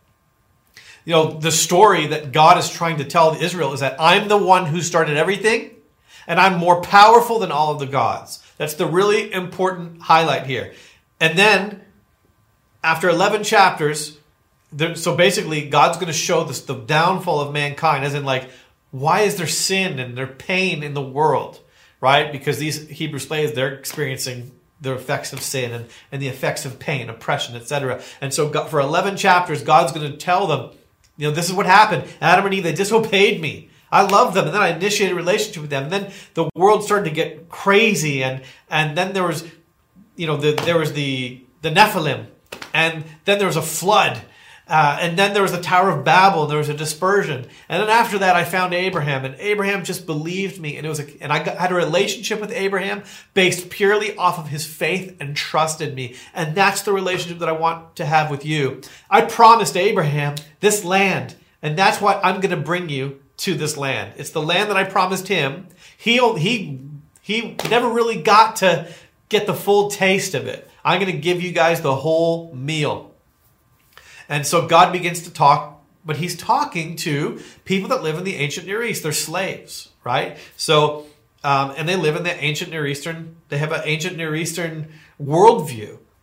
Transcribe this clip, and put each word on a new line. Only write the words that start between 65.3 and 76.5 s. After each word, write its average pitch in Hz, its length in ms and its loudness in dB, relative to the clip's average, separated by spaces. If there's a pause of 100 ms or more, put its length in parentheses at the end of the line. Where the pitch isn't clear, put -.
He, 233 220 2 (180)
he, 160 440 -4 (420)
he 214 340 -6 (140)
never 240 180 2
really 226 320 -2
got 208 360 4
to 165 360 0 (360)
get 208 180 0
the 180 80 -2
full 202 380 2
taste 190 420 0
of 120 140 -6
it. - 200 -12 (160)
I'm 170 140 2
gonna 190 140 -2
give 165 280 -2
you 175 120 -6
guys 165 280 2
the 143 140 0
whole 165 580 -2
meal. 139 640 -6 (1120)
And 147 160 -4
so 170 220 0
God 175 260 6
begins 175 300 -4
to 170 100 -18
talk, - 480 2 (240)
but 151 120 -6
he's 175 200 -6
talking 170 600 -4